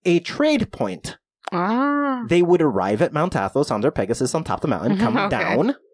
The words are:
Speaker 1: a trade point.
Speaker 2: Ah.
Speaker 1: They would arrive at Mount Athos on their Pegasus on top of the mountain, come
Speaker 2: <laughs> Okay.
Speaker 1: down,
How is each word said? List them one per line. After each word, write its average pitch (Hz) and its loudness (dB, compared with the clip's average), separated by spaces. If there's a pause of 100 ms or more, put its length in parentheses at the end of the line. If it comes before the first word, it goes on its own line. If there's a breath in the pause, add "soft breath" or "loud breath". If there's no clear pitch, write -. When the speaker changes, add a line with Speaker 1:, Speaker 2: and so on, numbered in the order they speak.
Speaker 1:
a 170 2
trade 294 0
point. - -8 (340)
Speaker 2:
Ah. 254 -2
Speaker 1:
They 175 4
would 175 4
arrive 104 2
at 170 2
Mount 160 -2
Athos 131 0
on 104 -2
their 139 2
Pegasus 117 0
on 160 -2
top - -4
of - -12
the - 0
mountain, 110 0
come 233 0
Speaker 2:
<laughs> - -
Okay. 202 0
Speaker 1:
down, 139 0 (180)